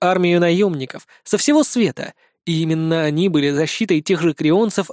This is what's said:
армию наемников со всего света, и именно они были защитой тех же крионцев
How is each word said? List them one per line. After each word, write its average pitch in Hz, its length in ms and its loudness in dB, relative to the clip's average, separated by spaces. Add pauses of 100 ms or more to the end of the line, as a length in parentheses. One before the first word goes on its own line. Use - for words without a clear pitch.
армию 175 400 2
наемников 170 680 -2 (160)
со - 160 -2
всего 294 240 2
света, - 520 -2 (300)
и 160 180 -2
именно 160 420 0
они 156 240 0
были 147 220 2
защитой 151 500 -2
тех 170 200 -2
же 160 140 0
крионцев 185 580 0